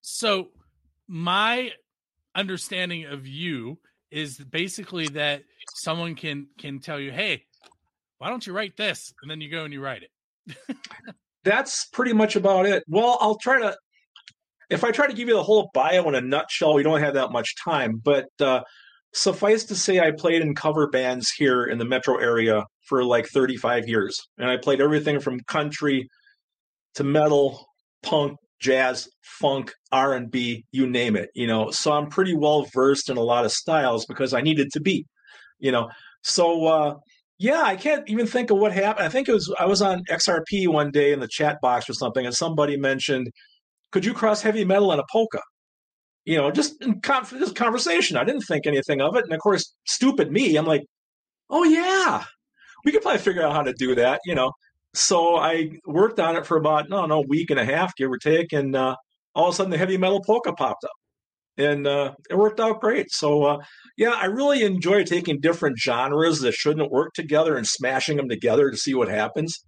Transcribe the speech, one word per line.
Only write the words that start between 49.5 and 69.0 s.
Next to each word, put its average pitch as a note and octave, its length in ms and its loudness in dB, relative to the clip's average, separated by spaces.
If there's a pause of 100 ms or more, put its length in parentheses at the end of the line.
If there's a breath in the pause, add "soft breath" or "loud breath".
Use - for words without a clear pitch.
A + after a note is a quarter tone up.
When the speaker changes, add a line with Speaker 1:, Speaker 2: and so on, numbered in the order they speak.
Speaker 2:
stupid B3+ 480 0
me, E3+ 240 4
I'm D#3 80 2
like, D3 180 2 (680)
"Oh, E4 140 2
yeah, E4+ 600 4 (580 loud breath)
we D4 80 2
could G#4+ 120 4
probably B3+ 180 2
figure F3 220 0
out D3 100 2
how D3+ 100 2
to B2+ 100 -2
do B2+ 220 0
that," B2+ 300 4
you F3 100 -4
know. C3 160 0 (420)
So E3+ 440 4
I D#3+ 320 0 (180)
worked F#3+ 320 2
on E3 160 2
it D#3+ 100 -4
for E3 120 2
about, D3+ 320 2
no, F#3+ 160 0
no, D3+ 220 2
week D#3+ 240 0
and C3+ 80 2
a A2+ 60 2
half, E3 300 -2
give C3 160 -2
or B2+ 60 -4
take. D#3+ 360 0
And, C#3 220 -2
uh, C3 200 0 (380)
all D#3+ 160 2
of F3 40 -2
a - 20 -4
sudden, F#3+ 160 -2
the D#3+ 60 -2
heavy F#3 200 0
metal F#3+ 280 2
polka A3+ 280 0
popped B2 320 -4
up. - 120 -12 (600)
And, C#3+ 300 0
uh, C#3+ 260 0 (160)
it F3+ 60 -2
worked G#3+ 260 4
out A3 200 0
great. A3+ 300 -2
So, D3 320 2
uh, D3 140 2 (400 loud breath)
yeah, A3+ 140 2
I G#3+ 160 -2
really C4 360 2
enjoy F#3+ 400 2
taking E3+ 380 -2
different D#3 380 0
genres C#3+ 600 0
that A#2+ 120 2
shouldn't D3+ 380 0
work E3 220 0
together D#3 440 0
and A2+ 100 -4
smashing C3 500 -2
them C3+ 120 -4
together A#2 420 2
to A2 60 -10
see C#3 160 -4
what B2 160 0